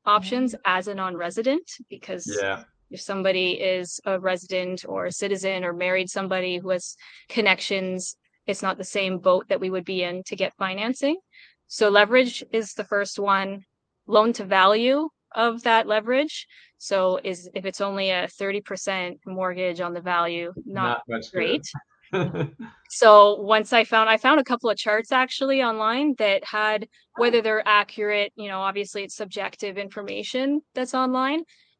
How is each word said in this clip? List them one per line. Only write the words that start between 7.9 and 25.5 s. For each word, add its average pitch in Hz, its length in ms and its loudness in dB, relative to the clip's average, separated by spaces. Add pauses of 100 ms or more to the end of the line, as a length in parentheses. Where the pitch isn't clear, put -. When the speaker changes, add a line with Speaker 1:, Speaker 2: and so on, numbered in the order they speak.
Speaker 1:
it's 196 160 -4
not 190 160 -2
the 190 80 -8
same 190 320 -2
boat 185 320 2
that 190 100 0
we 185 100 -4
would 185 140 -4
be 185 200 -2
in 180 240 -6
to - 100 -10
get 185 180 -4
financing. 226 640 -2 (480)
So 214 220 2
leverage 220 640 4
is 226 200 -2
the 208 120 -8
first 202 340 -2
one. 196 460 -2 (400)
Loan 214 280 4
to 214 120 -10
value 220 640 4 (260)
of 233 280 0
that 226 240 4
leverage. 233 600 -2 (300)
So 185 460 0
is, 180 300 -8
if 185 120 -8
it's 190 160 -6
only 196 300 -2
a 180 180 0
thirty 196 320 -4
percent 185 640 -6
mortgage 185 560 -4
on 175 120 -4
the 175 60 -8
value, 170 540 -2 (120)
not 190 340 -2
Speaker 3:
Not - 100 -12
much 113 240 -8
Speaker 1:
great. 180 300 -2 (500)
Speaker 3:
good. 170 480 -2
<laughs> - 60 -14 (220)
Speaker 1:
So 208 520 10
once 214 320 2
I 226 100 6
found, 220 260 2
I 220 60 6
found 277 240 4
a 262 60 2
couple 247 240 -2
of 196 80 0
charts 220 340 -2
actually 269 500 0